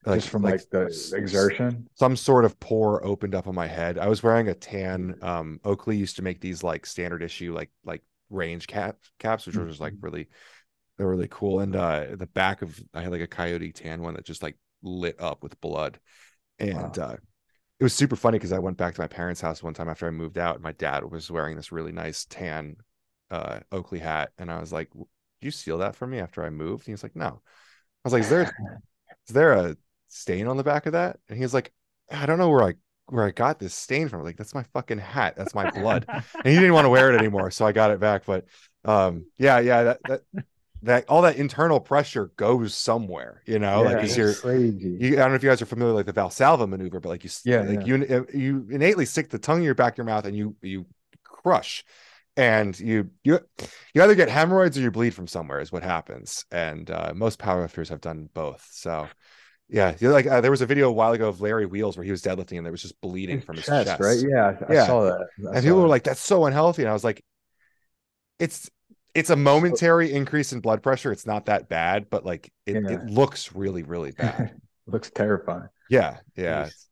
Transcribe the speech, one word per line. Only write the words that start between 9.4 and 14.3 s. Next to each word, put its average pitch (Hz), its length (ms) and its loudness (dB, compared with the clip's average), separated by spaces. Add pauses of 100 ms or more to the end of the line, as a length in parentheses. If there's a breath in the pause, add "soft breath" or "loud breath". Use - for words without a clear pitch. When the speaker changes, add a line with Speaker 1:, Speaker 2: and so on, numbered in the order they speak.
Speaker 1:
which - 100 -10
were 87 100 -6
just, 76 140 -14
like, 78 140 -10
Speaker 2:
Mm-hmm. 101 120 -18
Speaker 1:
really, 80 220 -12 (680 soft breath)
they're 98 120 -4
really 90 200 -2
cool. 98 320 -2
And, 98 140 -4
uh, 82 400 -2
the 92 140 -12
back 95 340 -2
of, 80 180 -14 (140)
I 82 80 -10
had, 90 80 -8
like, 87 100 -6
a 85 60 -6
Coyote 85 460 -6
tan 82 280 -14
one 85 140 -10
that - 100 -16
just, - 180 -16